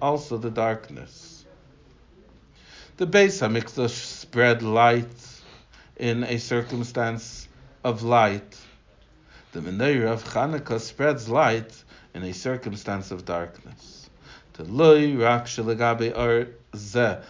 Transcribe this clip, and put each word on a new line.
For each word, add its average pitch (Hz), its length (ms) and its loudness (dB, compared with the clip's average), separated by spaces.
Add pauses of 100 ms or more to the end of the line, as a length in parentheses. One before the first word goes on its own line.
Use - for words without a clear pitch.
also 143 380 -2
the 117 120 -6
darkness? - 960 -6 (1500)
The 180 100 0
Beis 196 340 4
Hamikdash 117 500 0
spread 120 720 0
light 120 460 4 (880)
in 120 260 -2
a 120 160 -4
circumstance 120 1120 -6 (340)
of 113 200 -2
light. 110 540 2 (960)
The 82 80 -10
menorah 113 520 0
of 110 120 -6
Chanukah 127 560 -4
spreads 131 480 -2
light 113 540 0 (320)
in 92 80 -10
a 92 100 -8
circumstance 104 800 -8
of 90 140 -12
darkness. - 840 -12 (460)
Teloi 147 640 6
rak 117 280 2
shelegabe 113 720 -2
or 120 320 0 (280)
ze 104 400 0 (140)